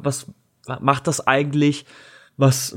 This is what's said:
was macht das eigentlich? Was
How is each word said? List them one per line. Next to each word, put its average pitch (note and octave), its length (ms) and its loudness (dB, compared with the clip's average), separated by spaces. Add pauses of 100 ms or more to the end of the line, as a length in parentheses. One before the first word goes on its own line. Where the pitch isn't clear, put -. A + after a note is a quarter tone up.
was C#3 220 -6 (540)
macht C3+ 280 0
das - 180 -4
eigentlich? D3 600 2 (500)
Was C3 400 2